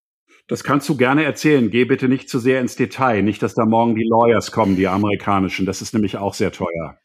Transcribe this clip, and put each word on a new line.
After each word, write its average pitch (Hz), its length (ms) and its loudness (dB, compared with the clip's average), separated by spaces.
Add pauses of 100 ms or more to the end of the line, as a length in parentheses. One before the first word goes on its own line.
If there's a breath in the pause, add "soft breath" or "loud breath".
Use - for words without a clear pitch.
(460 soft breath)
Das - 180 -6
kannst 143 240 0
du 156 80 -2
gerne 135 280 2
erzählen. 139 460 2
Geh 120 140 2
bitte 131 240 0
nicht 135 220 -2
zu 135 80 -2
sehr 131 220 2
ins 123 160 -4
Detail. 120 460 0
Nicht, 104 200 -2
dass 113 120 -4
da 117 120 2
morgen 113 280 2
die 113 140 -2
Lawyers 113 440 2
kommen, 101 240 2
die 95 120 0
amerikanischen. 98 800 -2
Das 95 160 -6
ist 104 100 -10
nämlich 107 240 -2
auch 101 180 -4
sehr 92 180 -2
teuer. 82 520 -8